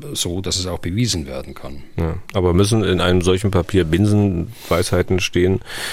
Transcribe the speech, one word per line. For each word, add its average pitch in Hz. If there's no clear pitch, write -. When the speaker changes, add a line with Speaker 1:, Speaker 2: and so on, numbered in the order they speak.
Speaker 1:
so, 90
dass 92
es 92
auch 85
bewiesen 92
werden 67
kann. -
Speaker 2:
Ja, 82
aber 90
müssen 104
in 92
einem 90
solchen 92
Papier 90
Binsenweisheiten 90
stehen? 92